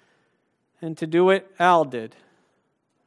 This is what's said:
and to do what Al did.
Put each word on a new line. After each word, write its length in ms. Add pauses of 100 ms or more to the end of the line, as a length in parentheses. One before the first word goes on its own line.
(800)
and 160
to 80
do 200
what 340
Al 240
did. 320 (920)